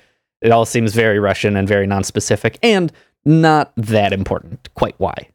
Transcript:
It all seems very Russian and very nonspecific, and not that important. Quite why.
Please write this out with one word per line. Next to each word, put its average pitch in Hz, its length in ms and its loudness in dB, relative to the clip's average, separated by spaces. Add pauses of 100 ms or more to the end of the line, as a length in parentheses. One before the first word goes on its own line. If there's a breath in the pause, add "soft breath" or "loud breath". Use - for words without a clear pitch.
(420)
It 113 100 2
all 117 140 4
seems 113 280 -2
very 110 240 2
Russian 101 380 0
and 98 120 0
very 101 180 2
nonspecific, 101 760 -2
and 196 300 0 (320 soft breath)
not 156 520 2
that 104 360 0
important. - 600 -6
Quite - 240 -4
why. 92 160 -4 (200)